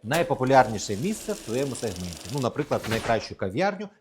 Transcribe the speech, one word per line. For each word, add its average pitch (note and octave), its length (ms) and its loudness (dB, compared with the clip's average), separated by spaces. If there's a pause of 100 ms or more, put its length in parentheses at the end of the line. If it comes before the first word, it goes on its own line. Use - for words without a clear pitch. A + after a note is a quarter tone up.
найпопулярніше B2+ 920 4
місце G3+ 360 -4
в - 60 -10
твоєму B2+ 360 -4
сегменті. F2+ 580 -6
Ну, C#3+ 60 -2
наприклад, B2+ 480 -2
в - 20 -4
найкращу A2 460 0
кав'ярню, F#3 540 -2 (120)